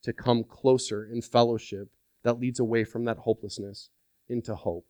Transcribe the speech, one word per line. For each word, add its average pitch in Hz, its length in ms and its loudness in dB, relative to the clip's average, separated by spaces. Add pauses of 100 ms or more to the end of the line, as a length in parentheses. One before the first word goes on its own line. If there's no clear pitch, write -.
to 117 80 -4
come 120 320 2
closer 123 600 2
in 117 160 -6
fellowship 117 680 0 (320)
that 120 160 0
leads 123 220 -4
away 113 240 2
from 117 220 -6
that 113 120 -2
hopelessness 101 720 -4 (380)
into 120 260 -4
hope. 87 360 -4